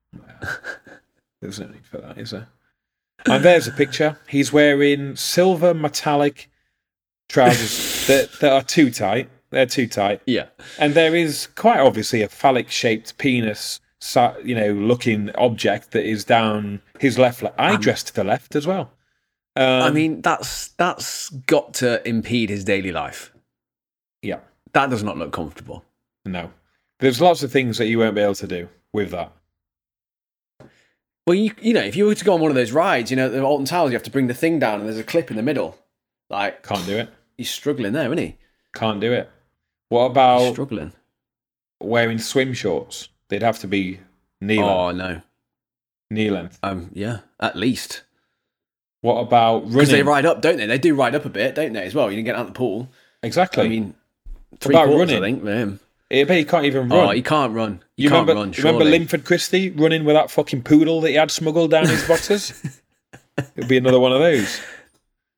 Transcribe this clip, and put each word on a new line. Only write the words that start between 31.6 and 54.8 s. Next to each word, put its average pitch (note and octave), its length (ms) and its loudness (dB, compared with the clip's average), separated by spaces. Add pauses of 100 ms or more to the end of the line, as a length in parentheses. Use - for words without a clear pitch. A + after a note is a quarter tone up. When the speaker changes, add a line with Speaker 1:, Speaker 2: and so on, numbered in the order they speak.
Speaker 2:
you A3+ 120 2
know, F3 80 2
if G#2 140 -6
you G3+ 100 2
were G#3 100 4
to - 100 -6
go G3+ 80 4
on E3+ 80 2
one D#3 80 2
of C#3 60 0
those B2 160 0
rides, C#3+ 400 0
you C3 60 0
know, C3 120 0
the B2+ 140 -4
Alton C#3 220 0
Towers, D#3+ 260 0
you A#2 40 -2
have G#2+ 80 -4
to - 80 -14
bring C3+ 160 0
the A#2+ 60 -2
thing E3 260 0
down A2 200 0
and G#2+ 100 -8
there's A2 80 -8
a A2+ 60 -8
clip - 260 -2
in A2 80 -8
the A2 60 -4
middle. A#2+ 340 -4 (520)
Like, G2 340 -6
Speaker 1:
Can't G2 220 -6
do G2 120 -4
it. A2+ 120 -6 (280)
Speaker 2:
he's A2+ 140 -8
struggling B2+ 420 -6
there, D3+ 140 -2
isn't C#3+ 100 -4
he? G2+ 200 -8 (360)
Speaker 1:
Can't G#2+ 260 -4
do A2+ 140 -2
it. A2 160 -4 (600)
What A#2+ 160 2
about B2+ 360 4
Speaker 2:
He's B2 120 2
struggling. G#2 400 -8 (840)
Speaker 1:
wearing A2+ 400 0
swim C3 340 -2
shorts? - 560 -6 (200)
They'd G2+ 140 -4
have A2+ 160 0
to - 80 -12
be F#2+ 320 -4 (420)
knee G#2 180 0
Speaker 2:
Oh, F#2+ 280 2
Speaker 1:
length. F2 100 -4
Speaker 2:
no. F2+ 240 -8 (880)
Speaker 1:
Knee G#2+ 200 0
length. F2 320 -6
Speaker 2:
Um, F#2 300 -8
yeah, G#2 260 -8 (200)
at - 160 -4
least. - 480 -4 (960)
Speaker 1:
What A#2 180 0
about A#2 460 4
running? A#2 140 0
Speaker 2:
'Cause C#3+ 120 6
they C#3+ 120 4
ride C#3+ 220 2
up, D#3+ 160 2
don't A#2+ 160 2
they? A2 80 -4
They A#2 140 0
do D#3 160 2
ride B2+ 200 0
up D3 100 -4
a C#3 40 -8
bit, A#2 260 -2
don't D3 180 -4
they, G#2 100 -6
as F#2 120 -10
well? B2+ 160 0
You G2+ 60 -6
can A2+ 80 -6
get A#2 100 -4
out A2+ 60 -6
of A2 60 -8
the F2+ 60 -18
pool. A#2+ 360 -6 (340)
Speaker 1:
Exactly. E3 420 0
Speaker 2:
I - 40 0
mean, A2 240 -4 (640)
three C#3+ 160 2
Speaker 1:
About D#3+ 120 8